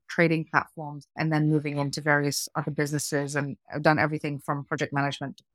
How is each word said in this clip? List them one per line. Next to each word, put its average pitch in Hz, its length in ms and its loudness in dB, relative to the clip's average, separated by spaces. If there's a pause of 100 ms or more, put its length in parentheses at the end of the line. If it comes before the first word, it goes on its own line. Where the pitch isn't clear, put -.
trading 160 420 2
platforms 147 560 -4 (100)
and 156 140 0
then 151 180 4
moving 147 280 2
into 143 240 -2
various 143 520 2
other 156 180 -4
businesses. 143 640 -2
And 139 180 -2 (180)
I've 151 100 -6
done 156 160 6
everything 151 460 -2
from 143 200 -4
project 151 260 -4
management 139 460 -2
to - 180 -20